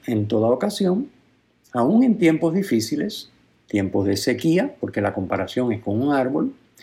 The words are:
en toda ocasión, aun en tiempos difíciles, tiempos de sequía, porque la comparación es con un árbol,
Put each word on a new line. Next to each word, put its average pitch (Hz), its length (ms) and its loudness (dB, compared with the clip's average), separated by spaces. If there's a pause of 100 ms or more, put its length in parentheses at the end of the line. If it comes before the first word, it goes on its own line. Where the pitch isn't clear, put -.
en 107 220 0
toda 110 200 2
ocasión, 196 600 0 (640)
aun 147 320 4
en 240 140 4
tiempos 160 380 2
difíciles, 151 760 -2 (360)
tiempos 101 400 0
de 98 100 0
sequía, 165 640 0
porque - 220 -4
la 98 100 0
comparación 98 580 -4
es 110 120 -4
con 104 180 -2
un 143 140 0
árbol, 139 400 0 (280)